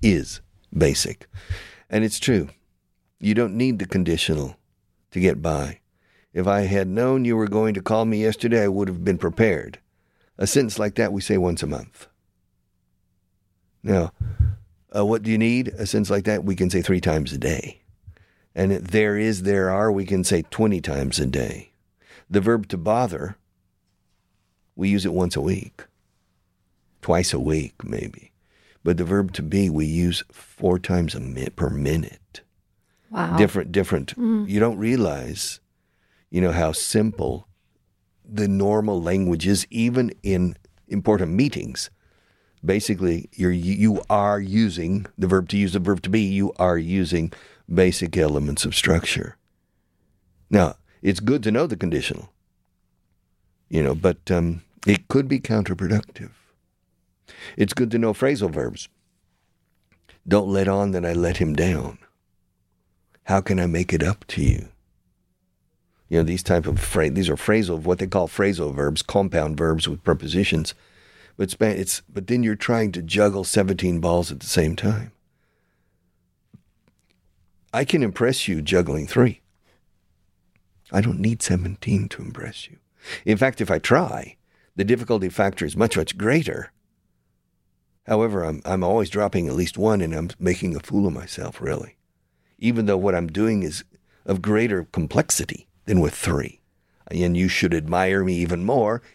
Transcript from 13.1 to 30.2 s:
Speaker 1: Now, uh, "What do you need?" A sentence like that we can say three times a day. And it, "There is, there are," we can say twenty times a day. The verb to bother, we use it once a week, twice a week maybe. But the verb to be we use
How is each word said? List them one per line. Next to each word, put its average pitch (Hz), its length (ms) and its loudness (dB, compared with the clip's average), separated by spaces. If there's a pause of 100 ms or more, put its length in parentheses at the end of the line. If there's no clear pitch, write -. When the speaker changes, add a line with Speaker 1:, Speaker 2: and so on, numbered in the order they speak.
Speaker 1:
Now, 90 300 0 (840)
uh, 104 100 4
"What 110 180 2
do 113 60 -2
you 110 80 2
need?" 120 300 2 (100)
A 107 80 -4
sentence 104 240 0
like 101 140 2
that 104 220 0
we 98 100 0
can 90 140 2
say 90 120 2
three 90 200 2
times 78 320 0
a 69 40 -6
day. - 440 -4 (760)
And 95 160 2
it, 95 200 -4
"There 104 260 2
is, 107 260 0
there 95 260 2
are," 104 220 2
we 98 140 0
can 92 180 0
say 85 200 2
twenty 107 360 0
times 69 400 -4
a 71 60 0
day. 65 480 -4 (560)
The 98 100 2
verb 110 300 0
to 92 80 -6
bother, 95 580 -2 (1400)
we 98 120 0
use 98 160 2
it 82 80 0
once 90 240 0
a 71 40 -2
week, 95 440 -6 (1160)
twice 87 320 0
a 69 60 -2
week 76 360 -2 (100)
maybe. - 480 -10 (500)
But 85 140 2
the 87 80 -2
verb 95 280 0
to - 80 -8
be 92 280 0
we 78 160 0
use 85 360 0 (120)